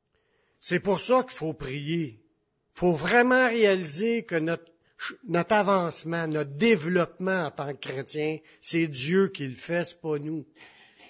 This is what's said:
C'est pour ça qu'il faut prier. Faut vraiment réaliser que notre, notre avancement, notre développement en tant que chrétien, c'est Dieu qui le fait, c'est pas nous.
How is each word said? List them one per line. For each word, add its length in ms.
C'est 220
pour 180
ça 240
qu'il 140
faut 160
prier. 680
Faut 200
vraiment 520
réaliser 760
que 100
notre, 380
notre 260
avancement, 720
notre 240
développement 960
en 80
tant 200
que 160
chrétien, 500
c'est 280
Dieu 400
qui 180
le 80
fait, 300
c'est 160
pas 180
nous. 260